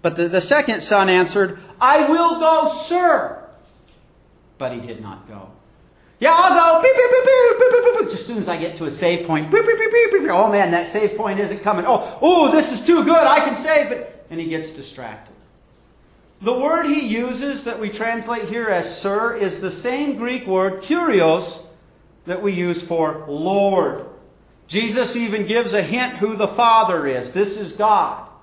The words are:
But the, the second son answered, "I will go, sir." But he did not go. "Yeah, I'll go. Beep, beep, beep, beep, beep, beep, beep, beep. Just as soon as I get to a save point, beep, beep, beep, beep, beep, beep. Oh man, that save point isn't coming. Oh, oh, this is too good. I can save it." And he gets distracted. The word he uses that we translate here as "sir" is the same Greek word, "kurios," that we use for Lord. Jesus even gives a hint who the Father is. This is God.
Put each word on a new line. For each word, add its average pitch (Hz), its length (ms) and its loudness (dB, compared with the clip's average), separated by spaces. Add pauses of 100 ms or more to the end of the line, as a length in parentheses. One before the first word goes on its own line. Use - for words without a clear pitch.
But - 140 -2
the, 170 140 -2
the 180 120 0
second 277 400 0
son 196 280 2
answered, 185 500 2 (220)
"I 285 280 4
will 330 300 2
go, 311 300 4
sir." 339 760 0 (1120)
But 127 160 -8
he 117 80 -12
did 110 220 -16
not 95 240 -18
go. 98 220 -20 (720)
"Yeah, 294 120 4
I'll 359 220 4
go. 330 280 6
Beep, 523 140 6
beep, 494 140 4
beep, 508 140 4
beep, 494 340 6
beep, 494 140 6
beep, 480 120 4
beep, 480 140 4
beep. - 120 -2
Just - 100 -8
as - 60 -12
soon 233 120 -6
as 180 100 -6
I 170 100 -4
get 170 180 -8
to 165 80 -10
a 147 60 -6
save 175 360 -2
point, 156 240 -2
beep, 453 160 4
beep, 453 100 2
beep, 440 140 -2
beep, 466 220 4
beep, 381 100 2
beep. - 80 -2
Oh 196 180 4
man, 202 220 2
that 170 160 -2
save 208 300 -2
point 202 240 -4
isn't 202 240 -6
coming. 185 200 -2
Oh, - 380 -2
oh, 320 300 6
this 311 180 0
is 247 100 -6
too 330 220 2
good. 320 240 4
I 302 140 4
can 269 160 -2
save 302 340 0
it." - 400 -12
And 165 80 -10
he 165 80 -8
gets 160 240 -8
distracted. 113 640 -18 (1080)
The 233 120 -2
word 294 320 0
he 294 140 0
uses 247 640 -6
that 226 160 -8
we 214 80 -6
translate 226 560 -6
here 226 240 -6
as 180 320 -4
"sir" 220 340 -2
is 190 260 -4
the 185 120 -6
same 269 440 -4
Greek 247 300 -6
word, 190 360 -2
"kurios," 202 800 0 (640)
that 180 140 -6
we 202 120 -2
use 175 280 -4
for 156 460 -4
Lord. 190 800 0 (640)
Jesus 233 480 -2
even 214 280 -4
gives 220 300 -2
a 202 80 2
hint 247 300 -4
who 214 240 -4
the 202 100 0
Father 214 580 2
is. 127 280 -4
This 202 240 -2
is 190 160 -10
God. 208 540 0 (160)